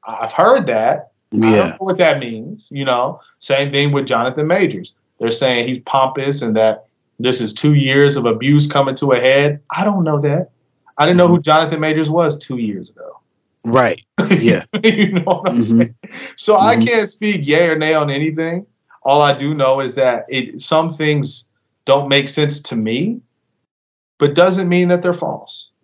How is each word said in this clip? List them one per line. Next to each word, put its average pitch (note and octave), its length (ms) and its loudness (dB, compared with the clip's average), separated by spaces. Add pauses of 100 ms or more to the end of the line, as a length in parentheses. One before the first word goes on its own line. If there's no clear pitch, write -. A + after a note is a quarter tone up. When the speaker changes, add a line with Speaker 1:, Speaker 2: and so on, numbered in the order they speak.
Speaker 1:
I, C#3 180 -12
I've - 100 -8
heard G#3+ 340 2
that. A2+ 440 -2 (200)
I - 60 -6
Speaker 2:
Yeah. A2 180 4
Speaker 1:
don't F#2+ 140 2
know D#2+ 60 -12 (100)
what F#3 140 -2
that D#3 200 2
means, B2 540 -14
you C#3 100 -6
know? C3 380 -2 (180)
Same C#3 320 -2
thing C#3+ 220 0
with C#3 120 0
Jonathan B2+ 420 -2
Majors. D#3+ 480 -2 (220)
They're A#2 140 -2
saying A#2+ 380 0
he's B2 100 -6
pompous C3+ 640 -4
and A2+ 160 -2
that A2 300 0 (320)
this B2 200 0
is A2 140 -6
two D3+ 200 2
years C#3 440 4
of A#2+ 80 -2
abuse C#3 440 2
coming C3+ 260 0
to C3+ 180 0
a A#2+ 80 2
head. C#3+ 400 2 (120)
I F#3+ 120 -2
don't G3 180 0
know D3+ 160 0
that. D3 300 -2 (480)
I D3 80 2
didn't F3 120 4
know F3 120 6
who F3 60 6
Speaker 2:
Mm-hmm. D#3 80 0
Speaker 1:
Jonathan D#3 360 2
Majors D#3 300 -2
was D#3 280 0
two B2+ 200 -10
years G2+ 320 -6
ago. - 320 -20 (420)
Speaker 2:
Right. A#2 380 0 (160)
Speaker 1:
<laughs> G#3+ 120 0
Speaker 2:
Yeah. E3 340 2 (200)
Speaker 1:
You G#3+ 300 2
know F3 100 0
what F#3+ 280 -2
I'm A#2+ 100 0
Speaker 2:
Mm-hmm. A2+ 160 2
Speaker 1:
saying? A#2 180 2 (400)
So G#3+ 220 2
I G#3+ 180 4
Speaker 2:
Mm-hmm. A3+ 100 2
Speaker 1:
can't A3+ 220 0
speak G3 400 -4
yay D#3 220 4
or D#3+ 80 0
nay D#3 160 0
on D3+ 160 0
anything. D#3+ 560 -4 (380)
All C#3 180 4
I C#3+ 160 4
do C#3+ 160 -4
know C3+ 260 0
is C3 160 -6
that B2+ 320 0
it, C3+ 320 -6
some D#3+ 340 0
things D3+ 540 -4 (380)
don't C#3 240 2
make C#3+ 180 2
sense D3 360 -2
to - 120 -8
me, B2+ 460 -4 (960)
but C#3+ 180 2
doesn't F#3 320 2
mean F3+ 220 2
that F3 120 2
they're F3+ 120 0
false. - 560 -10 (140)